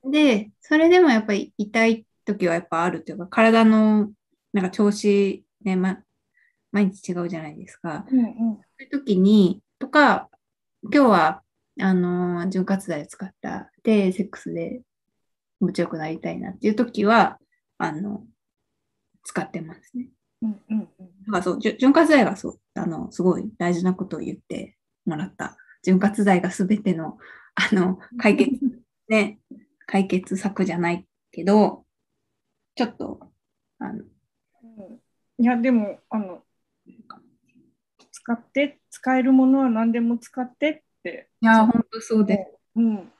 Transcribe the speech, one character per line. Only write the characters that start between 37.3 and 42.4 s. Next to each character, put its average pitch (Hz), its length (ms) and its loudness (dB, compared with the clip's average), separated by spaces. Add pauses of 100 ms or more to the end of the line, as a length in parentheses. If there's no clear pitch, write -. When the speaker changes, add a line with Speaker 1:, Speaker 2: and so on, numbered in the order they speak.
Speaker 1:
使 - 220 -10
っ - 80 -8
て、 - 480 -4
使 262 280 -2
え 254 60 0
る 262 80 2
も 262 140 6
の 269 140 4
は 262 100 2
何 226 240 0
で 240 80 -2
も 233 160 -2
使 - 240 -12
っ 247 100 -10
て 294 180 -4
っ 302 120 -8 (220)
て。 - 260 -14 (120)
Speaker 2:
い 226 40 0
や、 226 120 8
Speaker 1:
そ 220 60 6
う。 - 40 6
Speaker 2:
ほ 233 120 2
ん - 40 -2
と 226 180 -12
そ 220 180 -2
う 202 60 4
で 196 100 0
す。 190 220 -10 (180)